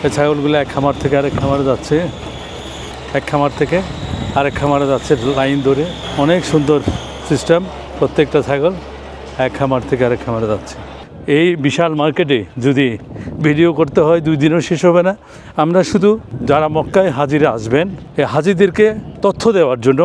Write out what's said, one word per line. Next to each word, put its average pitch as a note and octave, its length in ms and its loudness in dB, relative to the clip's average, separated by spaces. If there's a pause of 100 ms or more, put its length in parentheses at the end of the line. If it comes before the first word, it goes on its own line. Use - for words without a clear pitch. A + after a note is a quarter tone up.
এই D3 60 2
ছাগলগুলো D3 480 0
এক C#3 160 0
খামার C#3 280 0
থেকে C#3 160 0
আরেক C#3 160 0
খামারে C#3 300 0
যাচ্ছে, C3+ 320 0 (1160)
এক C#3 140 -2
খামার C#3+ 300 0
থেকে D#3 200 0 (580)
আরেক C#3 180 0
খামারে C#3+ 340 0
যাচ্ছে C3+ 260 0 (220)
লাইন C3+ 260 0
ধরে। C3+ 220 2 (340)
অনেক D#3+ 280 2
সুন্দর D3 340 2 (500)
সিস্টেম, E3 320 2 (380)
প্রত্যেকটা D3 420 2
ছাগল C#3 320 0 (640)
এক C3 200 0
খামার C3+ 320 0
থেকে B2+ 160 0
আরেক A#2+ 200 0
খামারে A2+ 220 -2
যাচ্ছে। G2+ 280 -4 (520)
এই D#3 280 4
বিশাল D#3 380 0
মার্কেটে D3 460 0 (180)
যদি C3 300 2 (520)
ভিডিও D3+ 340 2
করতে D#3 280 2
হয় E3 200 4
দুই D#3 160 0
দিনও D#3 240 2
শেষ B2+ 240 -2
হবে F3 180 6
না। F#3+ 100 2 (440)
আমরা E3+ 260 4
শুধু G3+ 260 2 (320)
যারা C#3+ 260 2
মক্কায় E3 420 2
হাজিরা C#3+ 420 2
আসবেন, A#2 360 0 (300)
এই C#3+ 80 2
হাজিদেরকে E3+ 600 2 (360)
তথ্য G3 300 0
দেওয়ার C#3+ 300 2
জন্য C3 240 4